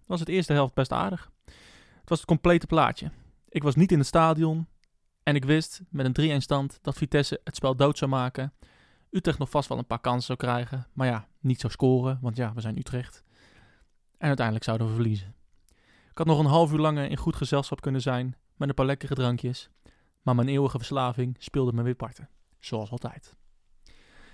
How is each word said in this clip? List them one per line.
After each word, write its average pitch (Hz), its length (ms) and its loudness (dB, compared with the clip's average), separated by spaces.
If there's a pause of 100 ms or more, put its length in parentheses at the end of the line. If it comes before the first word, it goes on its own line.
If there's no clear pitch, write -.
was 175 140 -4
het 160 100 -6
eerste 165 240 0
helft 139 200 2
best 131 180 0
aardig. 170 400 -4 (680)
Het - 100 -18
was 170 80 0
het - 100 -8
complete 170 400 4
plaatje. 147 440 2 (380)
Ik 143 140 -4
was 139 120 4
niet 180 160 6
in 165 60 6
het 139 100 4
stadion 160 600 2 (560)
en 147 120 2
ik 131 100 0
wist 156 440 0
met 135 160 -2
een 127 80 2
drie-een 143 280 2
stand 139 400 -2
dat - 160 -6
Vitesse 143 460 0
het - 120 -12
spel 131 200 0
dood 143 220 4
zou 135 140 -2
maken, 131 420 -4 (560)
Utrecht 175 300 0
nog 135 100 -4
vast 143 200 -2
wel 139 80 -4
een 123 100 -8
paar 117 120 -4
kansen 123 240 -2
zou 127 140 -6
krijgen, 123 560 -4
maar 131 140 0
ja, 113 200 -4 (120)
niet 127 200 0
zou 117 140 -2
scoren, 131 480 2
want 120 160 -4
ja, 123 160 -4
we 117 80 -8
zijn 110 160 -6
Utrecht. 123 460 -10 (960)
En 160 100 -4
uiteindelijk 117 380 0
zouden 113 220 -2
we 110 60 -2
verliezen. 110 420 -2 (760)
Ik - 60 -20
had 160 100 0
nog 156 120 4
een 156 60 4
half 151 260 6
uur 156 80 2
langer 151 300 0
in 143 80 -4
goed - 180 -2
gezelschap 139 460 -2
kunnen 135 200 -2
zijn, 127 340 -4 (200)
met 139 140 -4
een 135 60 -2
paar 135 100 2
lekkere 135 300 -2
drankjes, 123 540 -2 (520)
maar 127 140 2
mijn 120 120 2
eeuwige 139 300 0
verslaving 123 600 -4
speelde 123 340 -2
me 117 80 0
weer 123 140 -2
parten, 123 340 -14 (300)
zoals 110 320 -8
altijd. - 440 -14 (960)